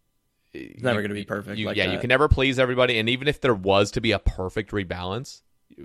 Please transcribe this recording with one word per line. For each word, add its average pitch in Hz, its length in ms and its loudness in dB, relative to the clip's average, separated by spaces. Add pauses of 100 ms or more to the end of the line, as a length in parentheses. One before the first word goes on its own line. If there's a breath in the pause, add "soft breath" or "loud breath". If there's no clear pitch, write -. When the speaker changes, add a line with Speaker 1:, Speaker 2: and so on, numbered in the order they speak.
(520)
Speaker 1:
It's 65 300 -14
never 117 180 0
Speaker 2:
you, 104 80 -6
Speaker 1:
gonna 101 60 -6
be 101 100 -8
perfect 101 340 -8
Speaker 2:
you, 107 80 -4
Speaker 1:
like 104 120 -4
Speaker 2:
yeah, 95 80 2
you 95 60 0
Speaker 1:
that. 95 100 -4
Speaker 2:
can 120 60 -4
never 135 200 4
please 135 300 4
everybody. 123 400 2
And 110 100 0
even 127 200 0
if 143 120 -4
there 127 140 2
was 98 380 2
to 120 100 -4
be 110 100 2
a 95 60 2
perfect - 540 -2
rebalance, 92 680 -6 (440)